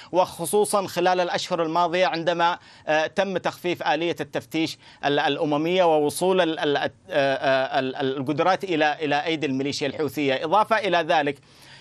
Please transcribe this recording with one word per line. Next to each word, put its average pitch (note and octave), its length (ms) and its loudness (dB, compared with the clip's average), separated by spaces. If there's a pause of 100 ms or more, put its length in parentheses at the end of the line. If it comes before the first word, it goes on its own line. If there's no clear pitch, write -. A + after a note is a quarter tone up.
(120)
وخصوصا F#3 760 0
خلال F3+ 340 2
الأشهر F3 420 -2
الماضية E3+ 440 0
عندما، E3+ 520 0 (300)
آه، D#3 180 2
تم F#3+ 320 -2
تخفيف E3+ 440 -4
آلية D#3+ 380 0
التفتيش D3+ 580 -6 (260)
ال-، C#3+ 160 0
الأممية D#3 640 0
ووصول D#3+ 560 2
ال-، D#3+ 180 0
ال-، D3 180 0
آه، D3+ 140 -2 (200)
آه، C#3 680 2
ال-، C3 180 -2
القدرات D3 680 0
إلى، D3+ 360 0
إلى D3 240 0
أيدي D#3+ 220 -2
الميليشيا C3+ 400 -4
الحوثية. C#3 580 -2
إضافة G#3 340 2
إلى F3+ 200 0
ذلك، D#3 400 0 (420)